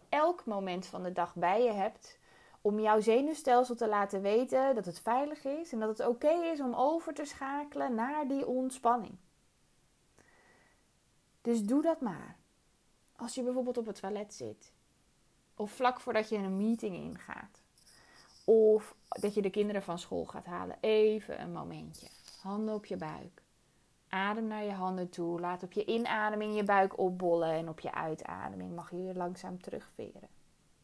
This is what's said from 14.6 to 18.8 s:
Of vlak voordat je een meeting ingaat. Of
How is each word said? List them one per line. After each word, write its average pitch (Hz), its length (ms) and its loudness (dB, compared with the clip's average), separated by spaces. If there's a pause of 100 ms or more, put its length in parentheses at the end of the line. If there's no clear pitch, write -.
Of 208 140 -4
vlak 254 300 2
voordat 220 280 -2
je 226 80 -2
een 190 200 -2
meeting 214 380 0
ingaat. - 680 -12 (840)
Of 220 500 8 (140)